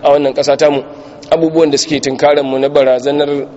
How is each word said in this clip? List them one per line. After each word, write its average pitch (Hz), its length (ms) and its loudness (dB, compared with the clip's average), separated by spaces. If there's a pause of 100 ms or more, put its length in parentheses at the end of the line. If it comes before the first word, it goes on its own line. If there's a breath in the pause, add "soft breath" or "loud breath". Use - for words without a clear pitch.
a 151 80 4
wannan 143 220 0
ƙasa 143 240 0
tamu. 147 220 2 (500 loud breath)
Abubuwan 160 420 2
da 139 60 0
suke 143 220 -2
tunkaranmu 139 600 0
na 139 100 0
barazanar 139 580 0 (300)